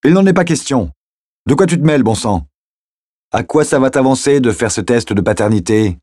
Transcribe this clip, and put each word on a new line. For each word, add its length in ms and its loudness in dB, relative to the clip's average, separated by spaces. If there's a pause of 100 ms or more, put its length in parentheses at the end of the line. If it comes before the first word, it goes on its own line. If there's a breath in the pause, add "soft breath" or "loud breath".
Il 80 2
n'en 140 4
est 60 4
pas 120 2
question. 480 -4 (540)
De 80 0
quoi 120 2
tu 100 0
te 80 -2
mêles, 200 2
bon 100 0
sang? 320 -4 (840)
À 100 -2
quoi 220 0
ça 160 0
va 100 2
t'avancer 480 0
de 140 0
faire 180 -2
ce 100 -6
test 320 -2
de 80 0
paternité? 840 0